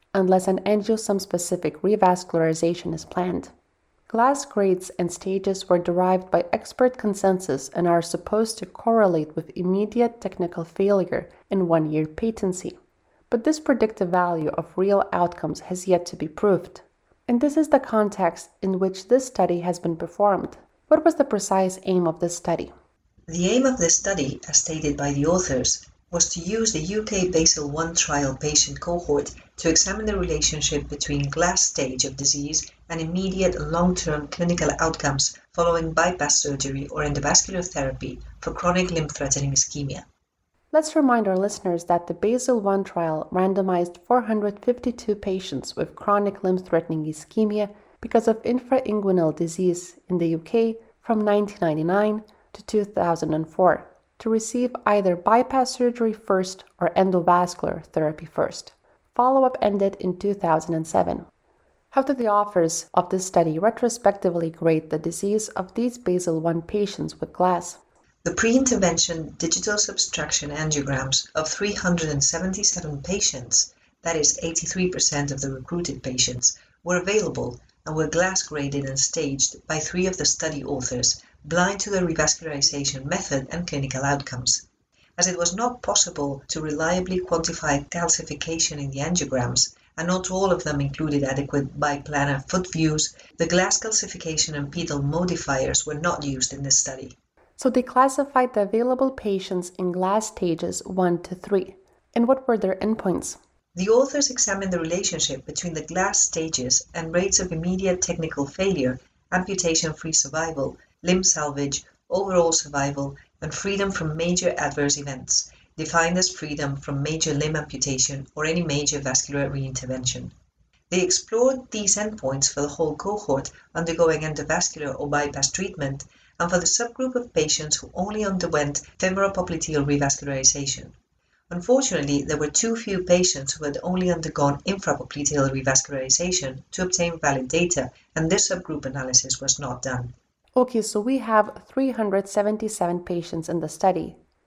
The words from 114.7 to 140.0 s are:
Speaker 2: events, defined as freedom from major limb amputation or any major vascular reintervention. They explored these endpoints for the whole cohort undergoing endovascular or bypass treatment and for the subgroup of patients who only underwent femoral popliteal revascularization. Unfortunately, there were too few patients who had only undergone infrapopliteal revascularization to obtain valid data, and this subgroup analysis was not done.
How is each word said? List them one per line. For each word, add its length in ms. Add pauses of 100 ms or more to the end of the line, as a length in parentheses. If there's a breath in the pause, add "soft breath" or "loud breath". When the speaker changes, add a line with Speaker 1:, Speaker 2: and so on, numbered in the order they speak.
Speaker 2:
events, 520 (260 loud breath)
defined 420
as 100
freedom 480
from 260
major 300
limb 240
amputation 800
or 100
any 180
major 360
vascular 500
reintervention. 800 (600)
They 100
explored 720
these 260
endpoints 560
for 80
the 80
whole 280
cohort 540 (240 loud breath)
undergoing 460
endovascular 800
or 100
bypass 420
treatment 540 (340 soft breath)
and 120
for 80
the 80
subgroup 480
of 180
patients 440
who 180
only 300
underwent 580 (160 loud breath)
femoral 320
popliteal 560
revascularization. 1040 (600)
Unfortunately, 720
there 160
were 100
too 260
few 280
patients 500
who 140
had 160
only 280
undergone 500
infrapopliteal 880
revascularization 1200
to 120
obtain 380
valid 280
data, 420 (260 soft breath)
and 140
this 180
subgroup 380
analysis 540
was 180
not 240
done. 320 (420)